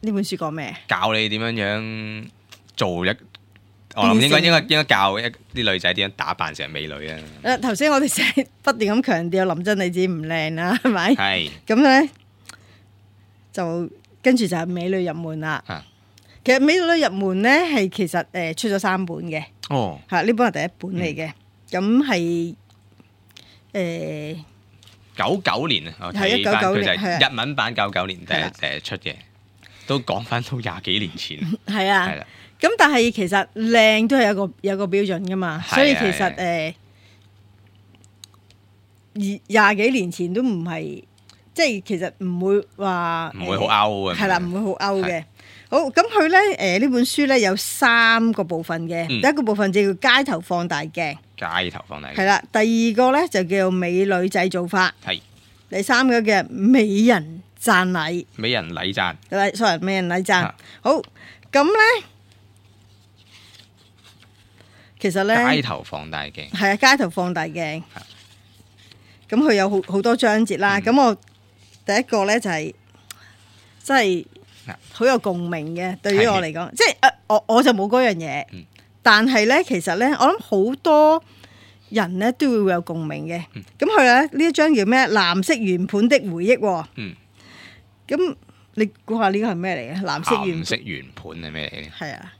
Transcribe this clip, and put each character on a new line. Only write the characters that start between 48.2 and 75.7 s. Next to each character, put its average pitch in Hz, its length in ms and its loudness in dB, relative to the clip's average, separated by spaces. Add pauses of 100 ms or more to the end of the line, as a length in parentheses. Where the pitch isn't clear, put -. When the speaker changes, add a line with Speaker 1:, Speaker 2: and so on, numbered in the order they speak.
Speaker 1:
個 202 100 -2
部 165 200 -6
分 165 240 -8
嘅。 170 200 -4
Speaker 2:
嗯。 123 140 -2
Speaker 1:
第 254 60 4
一 285 60 4
個 294 100 -2
部 214 100 0
分 196 180 0
就 196 220 2
叫 247 240 4
街 285 60 4
頭 247 180 -4
放 175 260 -4
大 160 140 -4
鏡。 156 340 -6 (220)
Speaker 2:
街 87 320 -2
頭 - 180 -16
放 73 140 -14
大 69 80 -16
鏡。 71 60 -12
Speaker 1:
係 190 100 0
啦， 196 260 2
第 220 80 0
二 226 360 2
個 254 160 4
呢， 311 180 2
就 190 140 0
叫 185 280 0
美 180 200 -2
女 185 140 2
製 185 440 0
造 180 160 -4
法。 185 260 0 (140)
Speaker 2:
係。 - 160 -6 (480)
Speaker 1:
第 190 140 -4
三 254 240 2
個 240 140 4
叫 208 280 2
美 226 340 4 (200)
人 175 400 2 (180)
讚 185 300 4
禮。 170 340 -4 (100)
Speaker 2:
美 110 140 -2
人 92 240 -2
禮 92 180 -6
讚。 92 240 -2 (140)
Speaker 1:
係， 196 260 -2
sorry， 196 240 2
美 185 140 -4
人 185 160 -2
禮 180 160 -2
讚。 185 180 2
Speaker 2:
啊。 - 120 -6 (260)
Speaker 1:
好， 262 120 2 (580)
噉 277 120 2
呢， 440 420 2 (3000)
其 202 100 -2
實 190 140 -2
呢， 233 320 2
Speaker 2:
街 151 60 0
頭 120 220 -6
放 76 280 -12
大 76 120 -8
鏡。 73 260 -14
Speaker 1:
係 196 220 0
啊， 202 40 2
街 269 280 4
頭 180 60 -2
放 180 240 -4
大 170 120 -4
鏡。 160 360 -8 (120)
Speaker 2:
啊。 - 80 -16 (1300)
Speaker 1:
噉 214 80 0
佢 277 160 4
有 196 160 2
好， 202 180 0
好 196 140 -2
多 233 140 2
章 220 300 2
節 196 140 -6
啦。 196 200 0
Speaker 2:
嗯。 196 40 -8
Speaker 1:
噉 240 180 4
我 233 140 4 (680)
第 202 100 0
一 226 80 2
個 214 220 0
呢， 208 140 2
就 208 100 -6
係， 156 240 -6 (1080)
真 269 140 2
係 190 280 2 (420)
Speaker 2:
啊。 113 100 -14 (140)
Speaker 1:
好 - 140 -2
有 254 140 4
共 175 300 -4
鳴 165 140 -6 (120)